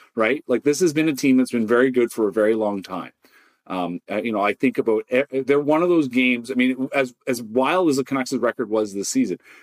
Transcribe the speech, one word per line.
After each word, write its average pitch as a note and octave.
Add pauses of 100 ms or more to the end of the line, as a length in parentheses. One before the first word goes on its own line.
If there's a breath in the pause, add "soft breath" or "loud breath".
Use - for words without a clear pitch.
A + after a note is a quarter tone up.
(140 soft breath)
right? A#2
Like, B2
this C#3+
has F3
been D#3
a C#3+
team C3
that's B2+
been A#2
very B2
good B2
for A2
a F#2+
very A2
long G#2
time. E2 (540 soft breath)
Um, F2 (100)
uh, G#2
you A#2
know, G#2
I G#2
think B2
about, A2
e-, C3
they're C#3
one D3+
of F3+
those E3
games, B2
I B2+
mean, B2+
as, C3+ (120)
as B2
wild C3
as C#3
the C3+
Canucks' C3
record A#2
was G#2+
this G2
season, G#2+ (240 loud breath)